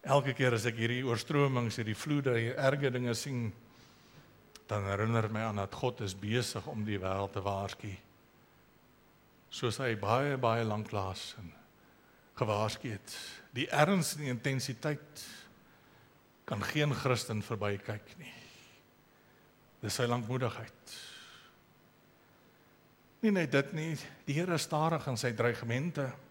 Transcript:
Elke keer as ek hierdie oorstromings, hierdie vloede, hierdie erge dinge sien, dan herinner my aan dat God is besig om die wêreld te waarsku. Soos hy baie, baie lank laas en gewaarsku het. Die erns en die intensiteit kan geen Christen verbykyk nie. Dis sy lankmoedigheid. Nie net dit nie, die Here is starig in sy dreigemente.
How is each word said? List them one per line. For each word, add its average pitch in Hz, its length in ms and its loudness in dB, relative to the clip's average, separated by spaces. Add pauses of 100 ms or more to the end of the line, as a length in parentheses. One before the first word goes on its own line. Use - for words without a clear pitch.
Elke 135 320 6
keer 127 200 6
as 107 120 0
ek 113 120 -2
hierdie 123 240 0
oorstromings, 127 720 2
hierdie 110 200 -2
vloede, 143 360 0
hierdie 117 280 0
erge 139 320 4
dinge 123 240 0
sien, 120 300 -4 (1200)
dan 104 200 0
herinner 107 400 2
my 110 160 -2
aan 104 160 -2
dat - 160 -6
God 120 280 -2
is 95 120 -6
besig 107 520 -2
om 104 160 -4
die 104 160 -2
wêreld 95 360 -2
te 98 80 -4
waarsku. 98 480 -4 (1600)
Soos 117 280 0
hy 123 200 2
baie, 131 400 4
baie 113 240 4
lank 107 280 -2
laas 95 460 -4
en 87 120 -14 (840)
gewaarsku 107 540 0
het. - 260 -10 (380)
Die 127 160 -2
erns 156 440 4
en 147 100 -6
die 127 80 0
intensiteit 135 920 -4 (1200)
kan 104 200 -2
geen 147 280 2
Christen 113 520 0
verbykyk 104 760 -4
nie. - 140 -16 (1500)
Dis 104 160 -4
sy 123 120 4
lankmoedigheid. 120 880 -4 (2250)
Nie 214 80 6
net 165 200 2
dit 139 200 4
nie, 160 180 -2 (360)
die 143 100 0
Here 175 200 2
is - 100 0
starig 156 420 2
in 123 80 -2
sy 123 160 0
dreigemente. 123 760 0 (200)